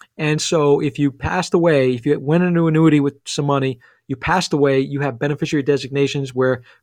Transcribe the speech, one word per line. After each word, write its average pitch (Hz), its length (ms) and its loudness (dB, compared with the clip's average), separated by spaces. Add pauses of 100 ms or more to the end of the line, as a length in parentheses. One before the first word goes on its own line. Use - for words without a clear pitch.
(180)
and 151 240 -2
so 147 380 2
if 143 180 -4
you 143 140 0
passed 175 420 -4
away, 143 400 2
if 120 100 -10
you 147 140 0
went 156 260 0
into 170 220 2
annuity 156 340 4
with 139 140 0 (100)
some 147 220 -6
money, 135 320 -2 (300)
you 131 80 -6
passed 175 360 -2
away, 139 280 2
you 139 200 -4
have 131 180 -4
beneficiary 147 440 -2
designations 135 720 -2
where 127 280 0 (200)